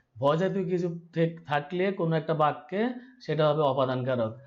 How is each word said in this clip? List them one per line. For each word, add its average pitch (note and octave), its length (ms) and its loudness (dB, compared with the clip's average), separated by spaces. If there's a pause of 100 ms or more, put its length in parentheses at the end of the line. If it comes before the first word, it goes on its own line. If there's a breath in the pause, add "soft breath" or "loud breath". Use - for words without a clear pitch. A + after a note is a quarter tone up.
(180 loud breath)
ভয় C#3 200 2
জাতীয় F#3+ 260 0
কিছু F3 360 -2 (140)
থেক-, E3 320 0
থাকলে F3 460 -2
কোনো E3 240 0
একটা D#3 180 0
বাক্যে D3+ 560 0 (320 loud breath)
সেটা D#3 280 2
হবে D3 120 2
অপাদান C3 440 2
কারক। A#2+ 420 0